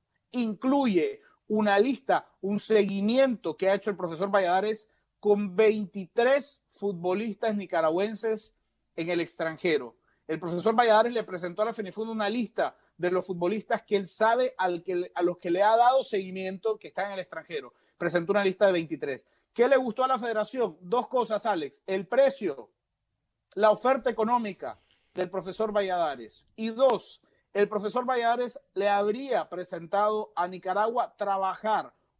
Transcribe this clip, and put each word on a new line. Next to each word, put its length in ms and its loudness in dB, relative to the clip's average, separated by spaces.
incluye 880 0
una 320 4
lista, 480 0
un 180 -2
seguimiento 960 2
que 140 0
ha 60 4
hecho 140 -4
el 60 -2
profesor 340 -4
Valladares 600 0
con 360 0
veintitrés 1160 0
futbolistas 840 -4
nicaragüenses 1000 -2
en 160 -4
el 100 0
extranjero. 760 -2
El 120 -4
profesor 340 -2
Valladares 400 4
le 100 -2
presentó 380 -6
a 40 0
la 80 -2
fenifund 360 -8
una 180 -2
lista 480 -2
de 140 -2
los 160 -2
futbolistas 560 -4
que 140 0
él 100 -6
sabe 500 0
al 260 -2
que, 300 -4
a 80 -6
los 160 0
que 140 -6
le 100 2
ha 160 6
dado 260 6
seguimiento 760 -4
que 80 -18
están 200 -6
en 60 -12
el 60 -8
extranjero. 540 -12
Presentó 320 0
una 120 2
lista 220 2
de 60 6
veintitrés. 580 -4
¿Qué 140 4
le 100 6
gustó 260 -2
a 40 2
la 100 0
federación? 640 -4
Dos 260 -4
cosas, 380 -2
Alex. 400 -4
El 220 -4
precio, 640 0
la 160 4
oferta 400 2
económica 720 -2
del 160 -4
profesor 420 -4
Valladares. 840 -4
Y 140 -4
dos, 520 0
el 160 2
profesor 360 -2
Valladares 540 0
le 160 0
habría 600 0
presentado 840 -2
a 120 -2
Nicaragua 680 -2
trabajar 800 -2